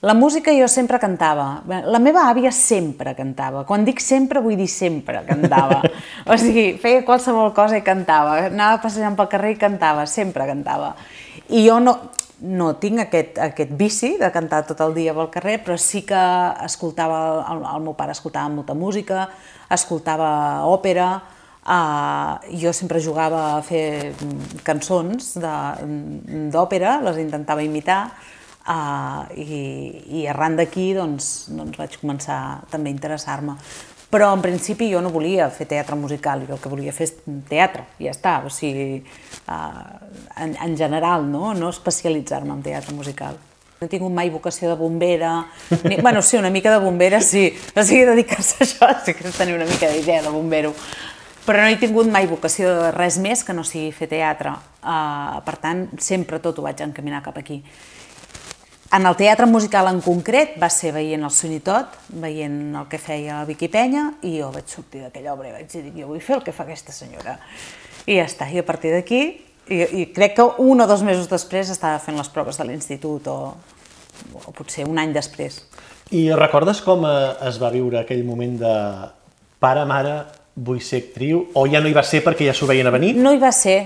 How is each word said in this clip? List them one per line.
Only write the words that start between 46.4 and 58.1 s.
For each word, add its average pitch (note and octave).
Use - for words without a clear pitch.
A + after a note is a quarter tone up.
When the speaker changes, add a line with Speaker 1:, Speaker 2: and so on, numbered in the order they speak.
Speaker 1:
mica F#3+
de A3
bombera, F#3+
sí. F#3+
O G#3
sigui, B3+
dedicar-se A#3
a -
això -
sí F3
que -
és F3+
tenir F3+
una E3
mica E3+
d'idea D#3
de D3+
bombero. D#3
Però G#3
no G#3+
he A3
tingut A3+
mai G3
vocació E3
de E3+
res F3
més G#3+
que F#3+
no E3
sigui D#3
fer D#3
teatre. D#3
Ah, D3
per D#3
tant, F3
sempre F3
tot E3
ho D3
vaig C#3+
encaminar C#3+
cap C#3+
aquí. C#3+